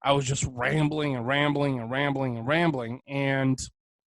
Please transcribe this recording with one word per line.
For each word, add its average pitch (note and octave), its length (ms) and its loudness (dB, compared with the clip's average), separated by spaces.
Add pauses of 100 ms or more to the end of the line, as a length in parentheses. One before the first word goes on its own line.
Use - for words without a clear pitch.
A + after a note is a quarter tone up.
I C#3 120 2
was C#3 120 2
just C3+ 200 -2
rambling D3 680 0
and A#2+ 120 -4
rambling C#3+ 520 2
and A2+ 120 -6
rambling C3+ 460 -2
and A2+ 100 -6
rambling. C3+ 600 0
And C3+ 520 0 (560)